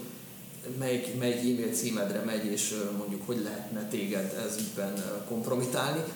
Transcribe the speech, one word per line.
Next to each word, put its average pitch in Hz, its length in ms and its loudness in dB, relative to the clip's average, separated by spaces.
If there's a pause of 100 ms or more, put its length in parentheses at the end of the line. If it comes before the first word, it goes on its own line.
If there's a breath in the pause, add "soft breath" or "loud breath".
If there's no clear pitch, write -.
(800)
melyik, 127 400 0
melyik 120 180 4
e-mail 120 360 4
címedre 107 460 2
megy, 110 260 0
és, 104 260 2
ö, 101 260 0
mondjuk, 101 280 -2
hogy 117 180 0
lehetne 107 440 -4
téged 101 600 0
ez 104 120 -2
ügyben, 98 380 -2
ö, 101 300 -2
kompromitálni, 131 760 2 (120)